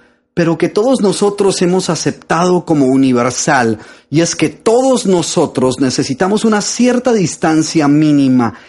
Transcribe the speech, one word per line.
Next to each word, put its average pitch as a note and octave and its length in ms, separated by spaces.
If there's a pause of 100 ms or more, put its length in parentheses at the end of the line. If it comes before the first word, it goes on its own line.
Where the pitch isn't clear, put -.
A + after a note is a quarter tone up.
(340)
pero E3 240
que E3+ 120
todos A3+ 320
nosotros G3+ 600
hemos F3+ 280
aceptado E3+ 760
como D3 220
universal, B2+ 920 (300)
y D3+ 120
es E3+ 160
que D#3 100
todos A#3+ 580
nosotros D3 760
necesitamos D#3 640
una G#3+ 160
cierta B3 500
distancia D#3+ 800
mínima C#3 640 (160)